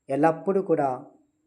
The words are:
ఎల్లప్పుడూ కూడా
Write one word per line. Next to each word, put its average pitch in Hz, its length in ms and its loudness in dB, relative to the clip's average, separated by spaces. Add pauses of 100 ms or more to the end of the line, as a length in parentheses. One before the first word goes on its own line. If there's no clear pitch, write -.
(100)
ఎల్లప్పుడూ 160 520 0
కూడా 143 420 0 (420)